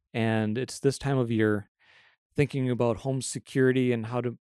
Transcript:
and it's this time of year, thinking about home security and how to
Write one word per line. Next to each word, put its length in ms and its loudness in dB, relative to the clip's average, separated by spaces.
and 440 0
it's 220 -8
this 180 2
time 200 -2
of 120 0
year, 400 2
thinking 340 0
about 280 0
home 240 -4
security 720 2
and 160 -2
how 140 -4
to 260 -6